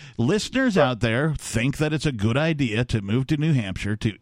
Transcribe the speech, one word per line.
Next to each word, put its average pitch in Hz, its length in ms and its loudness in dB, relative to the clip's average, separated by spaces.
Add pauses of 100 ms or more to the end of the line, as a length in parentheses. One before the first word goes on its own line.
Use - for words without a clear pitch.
(160)
listeners 202 600 0
out 127 220 4
there 127 360 2
think 123 400 -2
that 151 160 0
it's 156 140 -2
a 147 60 0
good 113 260 0
idea 139 480 0
to 107 160 -2
move 117 240 0
to 156 100 0
New 156 160 2
Hampshire 104 440 0
to 104 260 -2